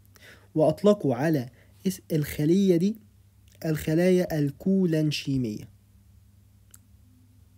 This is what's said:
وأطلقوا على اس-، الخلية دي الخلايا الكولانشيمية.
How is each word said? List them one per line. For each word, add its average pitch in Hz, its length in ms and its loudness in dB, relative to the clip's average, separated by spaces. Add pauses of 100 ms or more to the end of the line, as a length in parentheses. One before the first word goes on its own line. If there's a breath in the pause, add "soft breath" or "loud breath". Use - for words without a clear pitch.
(560 loud breath)
وأطلقوا 156 600 2
على 135 340 -2 (380 soft breath)
اس-، 185 140 -4 (100)
الخلية 165 640 2
دي 196 200 0 (680)
الخلايا 165 720 0
الكولانشيمية. 147 1300 -2 (1900)